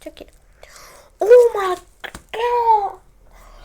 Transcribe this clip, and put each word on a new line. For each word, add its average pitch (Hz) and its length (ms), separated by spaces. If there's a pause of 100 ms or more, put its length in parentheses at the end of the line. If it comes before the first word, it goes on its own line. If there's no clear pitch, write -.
Çok - 200
iyi. - 60 (920)
Oh 466 360
my 381 200 (580)
god! 453 680 (640)